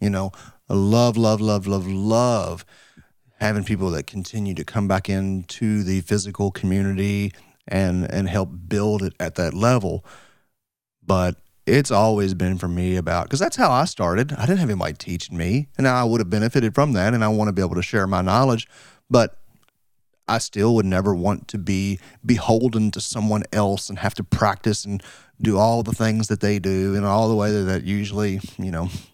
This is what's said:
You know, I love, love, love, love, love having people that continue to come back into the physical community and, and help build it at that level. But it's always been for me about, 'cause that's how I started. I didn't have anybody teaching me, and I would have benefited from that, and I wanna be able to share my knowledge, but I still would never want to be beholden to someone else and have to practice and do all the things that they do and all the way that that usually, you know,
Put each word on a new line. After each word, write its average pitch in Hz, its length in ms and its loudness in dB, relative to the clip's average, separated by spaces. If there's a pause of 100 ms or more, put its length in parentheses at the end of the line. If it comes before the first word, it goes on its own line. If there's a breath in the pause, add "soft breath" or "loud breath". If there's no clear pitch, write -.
You 101 100 0
know, 98 220 -2 (360 loud breath)
I 98 60 -2
love, 110 420 4
love, 110 240 2
love, 104 260 0
love, 98 200 -2
love 101 800 0 (760 soft breath)
having 104 240 0
people 95 260 -2
that 76 160 -4
continue 98 480 -6
to 76 100 -8
come 101 220 -2
back 95 220 0
into 98 760 -2
the 95 200 0
physical 101 480 -2
community 98 800 -2 (340 soft breath)
and, 90 460 0
and 95 160 -2
help 95 220 -2 (180)
build 104 340 0
it 90 160 -4
at 85 180 -6
that 85 180 -2
level. 98 500 0 (960 loud breath)
But 92 340 2 (300)
it's 139 240 4
always 104 440 4
been 92 240 0
for 90 100 -4
me 90 280 0
about, 85 340 -2
'cause 139 80 -2
that's 214 180 -2
how 208 140 4
I 135 160 4
started. 107 480 0
I 107 100 -4
didn't 185 140 2
have 160 100 2
anybody 90 260 -2
teaching - 440 -8
me, 107 300 0 (100)
and 135 100 2
I 123 160 2
would 113 160 2
have 95 80 -2
benefited 107 460 0
from 143 180 2
that, 104 220 2
and 113 100 2
I 107 40 2
wanna 107 240 2
be 95 100 0
able 87 140 -2
to 87 60 -2
share 101 240 0
my 95 140 0
knowledge, 113 480 2 (400 loud breath)
but 117 300 4 (920)
I 113 100 0
still 110 360 0
would 107 120 4
never 95 280 2
want 87 340 -2
to 104 100 -8
be 95 400 -2 (260 loud breath)
beholden 113 680 2
to 104 80 -10
someone 107 420 -2 (100)
else 98 360 0
and 98 120 -10
have - 140 -2
to 98 100 -6
practice - 600 0
and 101 180 -6 (380 loud breath)
do 107 180 2
all 113 240 4
the 113 100 -4
things 110 360 0
that 107 120 -2
they 104 180 2
do 95 360 0
and 101 120 0
all 110 220 2
the 113 60 2
way 104 180 2
that 101 120 0
that 92 200 -2
usually, 101 560 -2 (180)
you 95 120 -6
know, 85 200 -4 (240 loud breath)